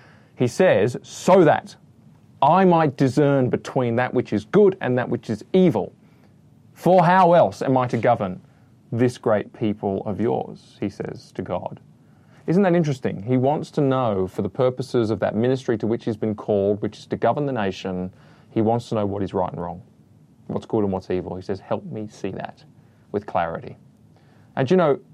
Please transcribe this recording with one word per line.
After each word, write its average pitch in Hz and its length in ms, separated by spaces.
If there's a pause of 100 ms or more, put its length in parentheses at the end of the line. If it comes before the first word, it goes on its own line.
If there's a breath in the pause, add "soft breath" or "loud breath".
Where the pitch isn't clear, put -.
(360 loud breath)
He 127 100
says, 123 560
"So 185 420
that - 320 (640)
I 175 240
might 165 320
discern 139 540
between 120 460
that 123 180
which 127 180
is 104 140
good 202 340
and 123 160
that 123 140
which - 180
is 110 240
evil. 156 400 (800 soft breath)
For 175 320
how 180 300
else 151 260
am 131 160
I 127 120
to 123 100
govern 104 420 (500 soft breath)
this 123 280
great 107 340
people 104 540
of 95 120
yours?" - 640
he 104 80
says - 440
to - 100
God. - 360 (680 soft breath)
Isn't 170 160
that 175 120
interesting? 143 480
He 127 140
wants 143 360
to 156 100
know, 123 440
for - 140
the 101 80
purposes 127 640
of 104 100
that 98 160
ministry 127 400
to 110 100
which 117 200
he's 113 100
been 107 180
called, 104 460
which 110 180
is - 100
to 131 80
govern 135 280
the 135 80
nation, 95 580 (380 soft breath)
he 113 140
wants 117 260
to 120 60
know 107 100
what 101 180
is 92 120
right 92 180
and 82 80
wrong, 87 220 (640)
what's - 180
good 110 200
and 98 80
what's 92 180
evil. 90 260
He 92 60
says, 95 180
"Help - 240
me 110 240
see - 220
that - 340 (480 soft breath)
with 104 140
clarity." 82 500 (800 soft breath)
And 135 140
you 185 80
know, 147 200 (160)